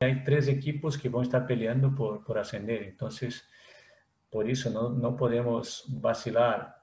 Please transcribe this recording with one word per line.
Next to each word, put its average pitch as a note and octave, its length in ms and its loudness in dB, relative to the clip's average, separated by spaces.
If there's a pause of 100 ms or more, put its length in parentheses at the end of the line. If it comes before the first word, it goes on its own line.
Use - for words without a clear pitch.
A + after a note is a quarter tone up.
Hay C3+ 240 2
tres C#3 240 4
equipos C#3+ 500 -2
que B2+ 100 -4
van A#2+ 120 0
a B2+ 40 2
estar B2 220 2
peleando B2+ 480 2
por, G#2+ 300 -2
por A2 120 -2
ascender, G#2 460 -4
entonces A2 640 -8 (840)
por A2 220 0
eso C3 200 0
no, A#2 200 -2
no B2 260 0
podemos A#2+ 720 0
vacilar, A2+ 960 0